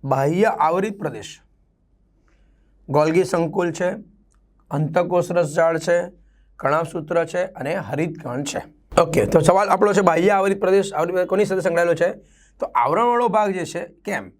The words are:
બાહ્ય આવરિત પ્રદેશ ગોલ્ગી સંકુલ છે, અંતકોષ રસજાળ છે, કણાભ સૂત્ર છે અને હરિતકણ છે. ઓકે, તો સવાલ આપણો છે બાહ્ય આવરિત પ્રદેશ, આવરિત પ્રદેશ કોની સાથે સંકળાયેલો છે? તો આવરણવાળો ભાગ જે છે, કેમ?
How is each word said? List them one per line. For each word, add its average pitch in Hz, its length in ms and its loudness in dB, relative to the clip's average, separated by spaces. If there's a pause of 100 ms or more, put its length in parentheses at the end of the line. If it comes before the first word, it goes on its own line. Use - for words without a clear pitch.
બાહ્ય 139 400 0
આવરિત 190 560 0
પ્રદેશ 113 400 -10 (1500)
ગોલ્ગી 156 340 4
સંકુલ 170 480 -2
છે, 180 180 -2 (800)
અંતકોષ 175 600 0
રસજાળ 165 460 2
છે, 175 300 0 (480)
કણાભ 156 320 0
સૂત્ર 165 380 -2
છે 180 180 -4
અને 151 320 -6
હરિતકણ 143 680 -6
છે. - 180 -6 (400)
ઓકે, 151 240 2
તો 160 140 4
સવાલ 185 300 4
આપણો 196 240 2
છે 190 80 4
બાહ્ય 175 280 4
આવરિત 196 300 2
પ્રદેશ, 196 340 2
આવરિત 170 200 -2
પ્રદેશ 180 140 0
કોની 190 180 2
સાથે 185 160 -2
સંકળાયેલો 170 320 2
છે? 175 200 0 (460)
તો - 60 -4
આવરણવાળો 233 640 2
ભાગ 208 240 2
જે 185 140 -4
છે, 175 200 -8
કેમ? 117 540 -8